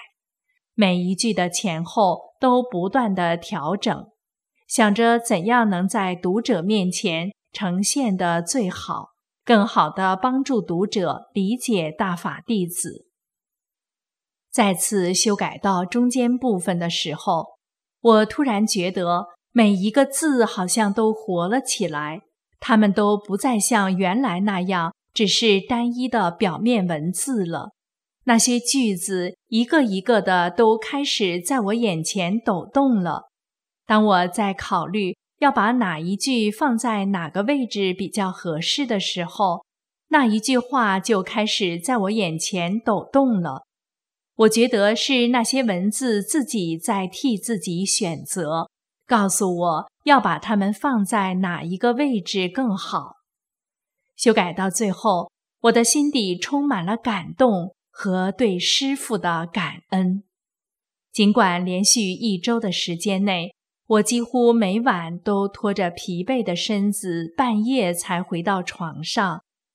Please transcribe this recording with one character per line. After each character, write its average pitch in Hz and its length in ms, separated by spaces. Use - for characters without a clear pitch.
每 190 220
一 180 180
句 220 180
的 180 160
前 170 360
后 180 560
都 247 200
不 196 280
断 220 260
地 170 220
调 170 400
整， - 320
想 214 260
着 233 280
怎 196 240
样 233 260
能 180 160
在 190 300
读 185 240
者 220 200
面 185 300
前 170 400
呈 185 320
现 226 340
得 170 260
最 190 260
好， - 420
更 208 220
好 165 220
地 190 260
帮 254 300
助 254 160
读 180 260
者 180 460
理 202 240
解 185 340
大 185 240
法 160 320
弟 202 200
子。 - 400
再 202 220
次 185 400
修 208 200
改 190 220
到 190 280
中 240 260
间 247 260
部 240 220
分 175 200
的 170 120
时 160 240
候， 160 320
我 220 260
突 302 160
然 214 240
觉 185 240
得 175 380
每 214 220
一 196 180
个 277 140
字 277 400
好 208 220
像 202 260
都 220 200
活 180 360
了 233 120
起 220 280
来， 151 320
它 240 160
们 208 160
都 208 240
不 202 180
再 233 240
像 196 380
原 190 240
来 185 200
那 196 200
样 180 340
只 220 120
是 196 320
单 240 320
一 247 160
的 214 240
表 175 280
面 214 280
文 165 240
字 208 360
了， 165 240
那 233 120
些 240 240
句 240 340
子 180 440
一 226 160
个 302 180
一 190 200
个 220 180
的 180 300
都 226 260
开 277 260
始 180 380
在 262 200
我 202 140
眼 196 300
前 185 340
抖 202 320
动 262 320
了。 160 280
当 214 180
我 180 240
在 196 240
考 185 340
虑 190 300
要 285 140
把 220 200
哪 185 280
一 180 160
句 233 340
放 240 260
在 220 300
哪 175 240
个 196 140
位 269 200
置 196 300
比 190 140
较 190 240
合 160 280
适 - 240
的 233 140
时 175 260
候， 175 400
那 294 180
一 214 140
句 254 180
话 240 400
就 190 240
开 214 240
始 175 320
在 254 200
我 190 120
眼 190 260
前 180 420
抖 214 340
动 254 280
了。 139 220
我 220 140
觉 226 180
得 220 300
是 240 320
那 247 160
些 262 180
文 190 260
字 214 340
自 277 220
己 175 320
在 190 300
替 220 320
自 226 180
己 175 300
选 165 380
择， 160 440
告 208 200
诉 180 300
我 170 320
要 285 160
把 180 180
它 220 160
们 202 180
放 240 320
在 190 320
哪 208 280
一 175 120
个 240 180
位 254 260
置 185 260
更 190 300
好。 160 400
修 - 180
改 185 200
到 190 160
最 190 240
后， 185 400
我 233 100
的 233 100
心 294 280
底 196 280
充 285 260
满 220 200
了 202 120
感 180 380
动 190 400
和 185 400
对 196 280
师 269 360
父 240 220
的 170 300
感 170 440
恩。 185 320
尽 208 220
管 180 320
连 180 200
续 226 180
一 190 260
周 233 220
的 214 100
时 175 240
间 190 300
内， 185 300
我 214 160
几 240 180
乎 233 320
每 214 280
晚 175 380
都 202 300
拖 202 240
着 190 180
疲 175 320
惫 247 200
的 190 120
身 202 380
子， 170 440
半 226 280
夜 240 300
才 180 280
回 202 200
到 190 200
床 156 400
上， 185 400